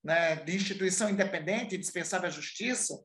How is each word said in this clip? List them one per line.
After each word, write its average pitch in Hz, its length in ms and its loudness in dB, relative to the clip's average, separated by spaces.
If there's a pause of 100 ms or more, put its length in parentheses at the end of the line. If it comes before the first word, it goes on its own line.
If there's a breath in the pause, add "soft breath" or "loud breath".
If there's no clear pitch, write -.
Né? 160 360 4
De 160 180 -4
instituição 196 540 2
independente, 190 640 0
indispensável 180 540 -2
à - 20 -2
justiça 156 720 -4